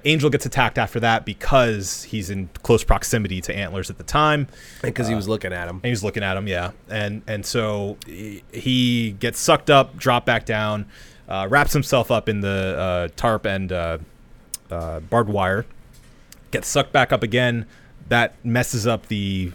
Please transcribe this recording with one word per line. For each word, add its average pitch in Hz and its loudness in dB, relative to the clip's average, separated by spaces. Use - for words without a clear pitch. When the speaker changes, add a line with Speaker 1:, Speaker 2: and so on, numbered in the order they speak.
Speaker 1:
Angel 151 4
gets 143 0
attacked 123 2
after 117 0
that 113 2
because 110 2
he's 101 -6
in 95 -6
close 117 4
proximity 101 0
to - -8
Antlers 98 -6
at 90 -12
the 82 -14
time. 151 0
Speaker 2:
And - -4
'cause 120 -2
he 113 0
Speaker 1:
Uh, 110 -2
Speaker 2:
was 98 -6
looking 104 -4
at 87 -6
him. 87 -8
Speaker 1:
and 92 -12
he 123 0
was 110 -2
looking 104 -2
at 95 -2
him, 101 -6
yeah. 87 -2
And, 104 -4
and 104 -6
so 104 -4
he, 101 -14
he 120 0
gets 117 -2
sucked - 2
up, 139 6
dropped 123 2
back 117 2
down, 107 -2
uh, 98 -4
wraps 143 4
himself 135 2
up 113 2
in 104 0
the, 95 0
uh, 90 0
tarp 110 0
and, 95 -2
uh, 85 -2
uh, 82 -6
barbed 107 2
wire, 98 0
gets - -4
sucked - 0
back 131 4
up 123 2
again. 120 0
That 117 2
messes 120 0
up 113 0
the 98 -2